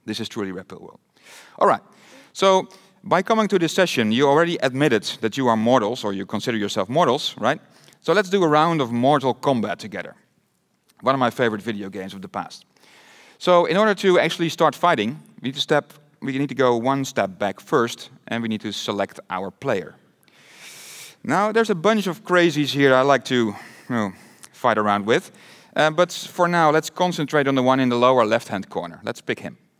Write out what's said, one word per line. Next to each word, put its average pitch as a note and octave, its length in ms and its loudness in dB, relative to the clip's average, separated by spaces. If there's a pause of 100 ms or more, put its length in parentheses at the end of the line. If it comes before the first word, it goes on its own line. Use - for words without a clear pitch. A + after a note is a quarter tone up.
This G#2+ 140 -8
is G#2+ 100 -8
truly G2+ 220 -8
Red F#2 160 -14
Pill F2+ 100 -18
world. - 220 -20 (580)
All - 100 4
right, B2+ 140 2 (500)
so F#3+ 380 2 (340)
by E3+ 200 2
coming A3 240 0
to G3 100 0
this E3 160 0
session, B2 380 0
you C3 160 2
already E3 300 2
admitted C3 440 0 (200)
that A2+ 140 -4
you C3+ 120 -2
are A2+ 100 2
mortals, A#2 460 0
or G2+ 100 -4
you F#2+ 140 -8
consider A2 320 -4
yourself G2+ 300 -4
mortals, D3 500 0
right? A#2 200 -2 (420)
So D#3+ 120 -2
let's F#3+ 160 0
do G3 140 2
a D#3+ 40 2
round D3+ 340 2
of A#2 100 -2
Mortal B2+ 420 0
Kombat A2 440 -2
together. F#2+ 360 -14 (880)
One C3 140 0
of C3+ 40 -4
my A#2+ 120 2
favorite A2 320 -2
video G2+ 260 -8
games F#2+ 240 -12
of G2 80 -16
the F#2+ 80 -16
past. - 360 -12 (760)
So F3 260 4
in F3 120 0
order G#3 180 4
to F3+ 240 4
actually D#3+ 300 0
start D#3 260 2
fighting, D3+ 440 0 (220)
we A#2+ 60 -6
need C#3 80 -6
to D3 60 -8
step, - 300 -2 (300)
we C3+ 160 -6
need C#3 120 -2
to B2 60 -10
go B2 220 2
one C3+ 260 -2
step G2 360 -4
back G2 220 -4
first, - 500 -2 (160)
and A#2 160 -6
we A#2 40 -6
need A2 140 -4
to G#2+ 100 -8
select G2+ 480 -6 (120)
our F#2 180 -6
player. A2+ 460 -6 (1300)
Now, G3 280 0
there's A3+ 180 0
a G3+ 60 0
bunch G3 320 0
of E3+ 160 -8
crazies E3+ 460 2
here C#3 240 4
I B2+ 80 6
like C#3 240 2
to, C3 100 -2
you A2 200 0 (340)
know, G#2+ 240 -4 (400)
fight A2+ 240 0
around G2+ 280 0
with. C3+ 260 0 (440)
Uh, D#3 140 4
but E3+ 240 0
for - 340 -4
now, E3+ 240 2
let's D#3 180 0
concentrate D3+ 600 -2
on C3+ 60 0
the C3 80 2
one C3 180 2
in B2+ 80 0
the A#2+ 80 0
lower B2 280 4
left-hand G#2+ 440 -4
corner. E2+ 340 -10
Let's A#2 160 -8
pick - 200 -8
him. - 180 -14 (220)